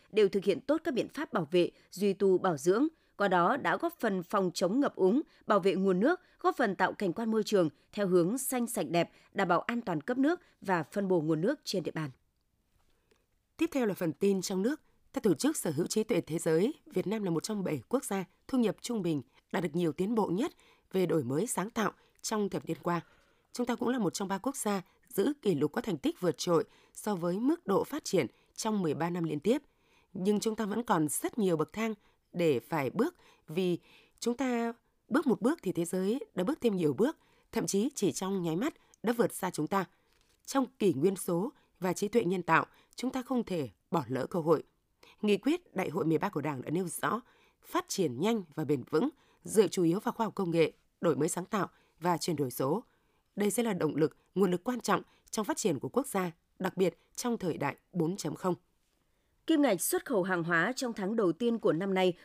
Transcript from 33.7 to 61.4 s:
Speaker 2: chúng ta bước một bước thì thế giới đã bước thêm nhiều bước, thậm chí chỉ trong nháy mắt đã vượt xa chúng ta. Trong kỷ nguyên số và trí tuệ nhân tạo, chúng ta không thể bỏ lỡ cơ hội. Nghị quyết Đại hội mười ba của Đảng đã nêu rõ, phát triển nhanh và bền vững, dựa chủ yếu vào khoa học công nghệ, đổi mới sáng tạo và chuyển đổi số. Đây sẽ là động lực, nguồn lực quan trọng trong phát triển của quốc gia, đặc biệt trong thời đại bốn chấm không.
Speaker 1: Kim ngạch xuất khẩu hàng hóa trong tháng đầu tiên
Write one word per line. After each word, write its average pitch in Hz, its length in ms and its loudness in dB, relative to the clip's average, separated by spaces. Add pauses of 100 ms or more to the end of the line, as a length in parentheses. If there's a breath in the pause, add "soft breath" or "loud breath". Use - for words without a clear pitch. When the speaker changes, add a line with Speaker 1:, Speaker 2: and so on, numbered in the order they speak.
Speaker 2:
chúng 240 160 -2
ta 240 360 -2 (360)
bước 302 180 0
một 220 140 2
bước 269 220 2
thì 180 100 -2
thế 170 120 -2
giới 190 360 -2 (140)
đã 185 100 -2
bước 277 160 -2
thêm 208 160 2
nhiều 151 180 2
bước, 240 220 2 (360 soft breath)
thậm 220 140 -2
chí 214 280 0
chỉ 208 180 0
trong 190 300 -4
nháy 165 140 -2
mắt 262 180 -2 (280 soft breath)
đã 220 100 0
vượt 220 200 0
xa 185 180 -6
chúng 156 160 -4
ta. 190 180 -2 (600)
Trong 262 200 0 (120)
kỷ 196 140 4
nguyên 175 240 2
số 185 360 -2 (280 soft breath)
và 180 120 0
trí 202 160 -2
tuệ 233 160 2
nhân 180 180 0
tạo, 160 240 4 (280 soft breath)
chúng 254 160 -6
ta 262 120 -4
không 247 220 -2
thể 156 240 -4 (220)
bỏ 139 180 0
lỡ 127 180 -2
cơ 180 140 -2
hội. 156 220 4 (600 soft breath)
Nghị 208 140 4
quyết 302 380 -2
Đại 180 140 -2
hội 147 160 -2
mười 156 140 2
ba 180 100 -2
của 160 120 -4
Đảng 135 220 -4
đã - 80 -8
nêu 175 180 -2 (140)
rõ, 190 180 -2 (420 soft breath)
phát - 260 -4
triển 139 320 -2
nhanh 214 220 0 (120)
và 160 100 -4
bền 131 260 0
vững, 180 180 2 (360 soft breath)
dựa 175 240 4
chủ 180 160 0
yếu 170 160 2
vào 240 120 -4
khoa 226 140 -2
học 165 80 -8
công 180 160 -2
nghệ, 160 220 4 (280)
đổi 160 160 2
mới 147 120 0
sáng 175 160 -6
tạo 185 240 -4 (320 soft breath)
và 165 180 0
chuyển 160 180 -2
đổi 135 140 -2
số. 151 340 -2 (520)
Đây 202 140 0
sẽ 240 120 0
là 226 100 -2
động 160 240 0
lực, 151 200 2 (180)
nguồn 185 160 4
lực 180 140 -2
quan 247 160 -4
trọng 185 220 0 (280 soft breath)
trong 269 140 -4
phát 302 120 -4
triển 156 220 0
của 135 100 -6
quốc 277 180 -2
gia, 185 240 -2 (280)
đặc 185 180 -4
biệt 180 220 0 (180 soft breath)
trong 240 220 -4
thời 180 180 -4
đại 139 200 -2 (160)
bốn 170 240 -2
chấm - 180 -6
không. 180 200 -2 (920)
Speaker 1:
Kim 311 160 4
ngạch 214 180 2
xuất 359 240 -2
khẩu 214 180 0
hàng 180 220 0
hóa 170 320 2
trong 240 160 -4
tháng 202 240 -4
đầu 190 160 2
tiên 233 260 0